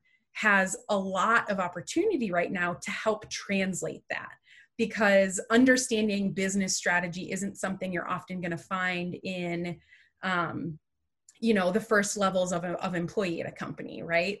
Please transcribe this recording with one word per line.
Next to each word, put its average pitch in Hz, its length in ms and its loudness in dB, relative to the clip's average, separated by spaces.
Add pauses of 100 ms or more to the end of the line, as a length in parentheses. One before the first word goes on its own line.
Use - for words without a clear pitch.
(320)
has 196 440 2 (120)
a 208 80 2
lot 196 540 2
of 196 80 0
opportunity 226 720 -2
right 175 220 0
now 175 220 -2
to 175 180 -10
help - 360 -2
translate 190 800 -4
that, - 220 -8 (480)
because 196 600 4 (100)
understanding 220 840 4
business 190 440 0
strategy 175 560 0
isn't 196 260 -6
something 190 340 -4
you're 170 160 -4
often 185 320 -6
gonna 170 160 -4
find 180 680 -4
in, 175 520 -4 (460)
um, 170 560 -2 (600)
you 226 140 4
know, 180 180 2
the 214 80 2
first 202 360 2
levels 185 360 2
of, 175 120 -2
of 180 300 -4
employee 170 460 -2
at - 80 -6
a - 40 -12
company, - 520 -10
right? 170 360 0